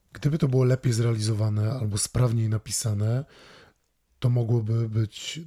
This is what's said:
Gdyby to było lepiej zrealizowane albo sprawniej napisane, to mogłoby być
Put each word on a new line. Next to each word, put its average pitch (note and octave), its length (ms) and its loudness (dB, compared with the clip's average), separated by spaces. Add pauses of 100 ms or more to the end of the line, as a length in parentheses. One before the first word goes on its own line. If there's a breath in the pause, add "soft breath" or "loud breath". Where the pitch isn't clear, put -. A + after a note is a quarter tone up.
(140)
Gdyby D3 240 0
to D3+ 100 2
było B2+ 160 4
lepiej B2+ 300 2
zrealizowane A2 800 0
albo G#2+ 260 -2
sprawniej A#2 520 0
napisane, A2 760 -2 (920 loud breath)
to B2 100 2
mogłoby A2+ 600 0
być A2 580 -4